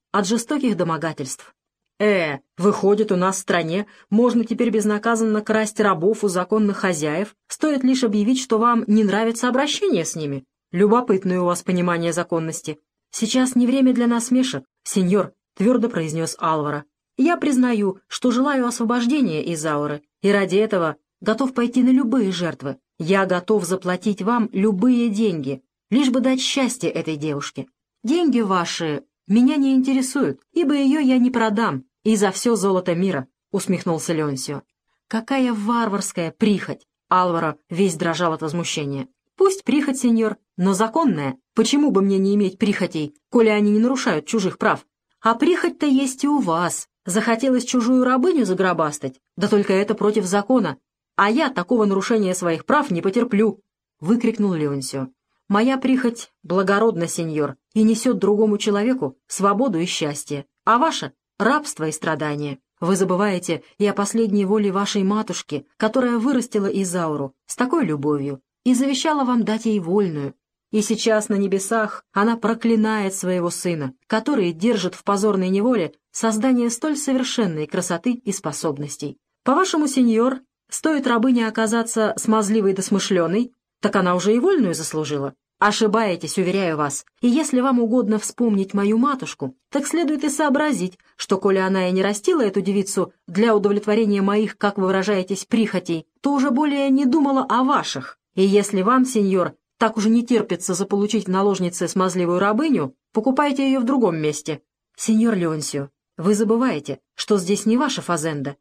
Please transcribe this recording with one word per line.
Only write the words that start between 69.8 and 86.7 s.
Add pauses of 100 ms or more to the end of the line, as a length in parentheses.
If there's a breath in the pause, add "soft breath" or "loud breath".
вольную. (380)
И
сейчас
на
небесах
она
проклинает
своего
сына, (140)
который
держит
в
позорной
неволе (200)
создание
столь
совершенной
красоты
и
способностей. (260)
По-вашему,
сеньор, (300)
стоит
рабыне
оказаться
смазливой
да
смышлёной, (280)
так
она
уже
и
вольную
заслужила? (240)
Ошибаетесь,
уверяю